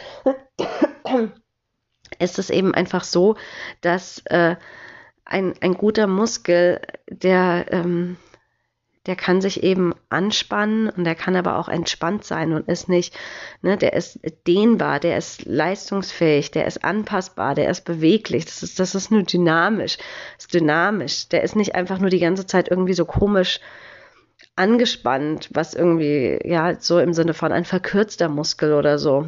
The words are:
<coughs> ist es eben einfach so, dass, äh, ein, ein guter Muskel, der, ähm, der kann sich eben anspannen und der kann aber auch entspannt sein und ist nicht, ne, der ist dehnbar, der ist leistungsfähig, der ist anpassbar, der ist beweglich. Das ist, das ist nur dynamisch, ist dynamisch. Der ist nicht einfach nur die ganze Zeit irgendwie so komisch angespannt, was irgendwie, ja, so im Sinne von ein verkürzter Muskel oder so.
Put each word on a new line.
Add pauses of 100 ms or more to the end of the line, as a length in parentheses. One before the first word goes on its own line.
(240)
<coughs> (760)
ist
es
eben
einfach
so, (440)
dass,
äh, (680)
ein,
ein
guter
Muskel, (280)
der,
ähm, (880)
der
kann
sich
eben (140)
anspannen
und
der
kann
aber
auch
entspannt
sein
und
ist
nicht, (480)
ne,
der
ist (280)
dehnbar,
der
ist
leistungsfähig,
der
ist
anpassbar,
der
ist
beweglich.
Das
ist,
das
ist
nur
dynamisch, (400)
ist
dynamisch.
Der
ist
nicht
einfach
nur
die
ganze
Zeit
irgendwie
so
komisch (960)
angespannt,
was
irgendwie,
ja,
so
im
Sinne
von
ein
verkürzter
Muskel
oder
so.